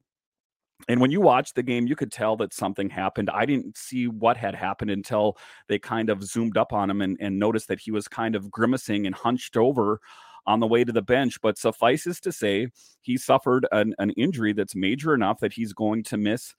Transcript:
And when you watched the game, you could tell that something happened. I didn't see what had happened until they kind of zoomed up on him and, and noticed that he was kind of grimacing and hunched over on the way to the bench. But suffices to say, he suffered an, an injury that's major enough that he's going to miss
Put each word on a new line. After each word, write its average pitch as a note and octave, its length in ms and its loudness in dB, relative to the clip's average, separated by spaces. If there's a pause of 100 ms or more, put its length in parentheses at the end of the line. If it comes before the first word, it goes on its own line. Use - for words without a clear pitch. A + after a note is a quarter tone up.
(880)
And B2 100 2
when C3 120 6
you F#3+ 100 2
watched C3+ 340 4
the B2 80 0
game, A#2+ 240 0
you C3 80 0
could A2 160 -4
tell A2 240 0
that G#2+ 180 -4
something G2 360 -4
happened. G2 400 -2
I G#2+ 160 0
didn't C3 320 -2
see B2 320 -4
what A2+ 260 2
had G#2+ 180 -4
happened G2 380 -4
until G#2 460 0 (320)
they G#2 100 0
kind A2+ 300 -2
of G2+ 160 -2
zoomed A2+ 320 -2
up A2 160 2
on G2+ 160 2
him G2+ 120 -2
and, F#2+ 200 0
and G2 180 -2
noticed A2 300 0
that G2 100 -2
he - 120 -10
was G#2 180 -4
kind A2+ 260 -4
of G2+ 160 -6
grimacing A2 540 0
and F#2 100 -6
hunched - 400 -4
over A2+ 460 2 (440)
on A2 140 4
the A2+ 80 2
way A#2 160 4
to A#2 80 0
the A2 100 0
bench. B2 380 0
But A2 180 0
suffices C3 640 0
to F3+ 140 -6
say, G#2+ 340 -2 (320)
he B2 160 -2
suffered B2+ 560 2
an, G#2+ 260 2
an G2+ 140 0
injury A#2+ 400 0
that's G2+ 240 -2
major C3 380 0
enough G#2 260 0
that G#2 140 -2
he's A2+ 180 -6
going A2 320 -2
to G#2+ 140 -6
miss G#2 420 -2